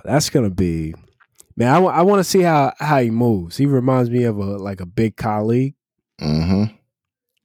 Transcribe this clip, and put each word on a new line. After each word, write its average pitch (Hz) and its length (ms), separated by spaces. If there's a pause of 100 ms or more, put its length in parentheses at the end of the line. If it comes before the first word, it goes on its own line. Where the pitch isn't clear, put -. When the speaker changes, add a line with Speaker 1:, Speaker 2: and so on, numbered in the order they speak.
Speaker 1:
that's 143 240
gonna 113 220
be, 82 420 (640)
man. 120 180
I 165 60
wa-, 185 120
I 151 120
wanna 196 200
see 190 180
how, 156 360
how 147 220
he 120 100
moves. 113 480
He 135 80
reminds 127 460
me 123 140
of 110 120
a, 101 60
like, 98 380
a 92 40
big 107 320
colleague. 117 560 (480)
Speaker 2:
Mm-hmm. 82 440 (800)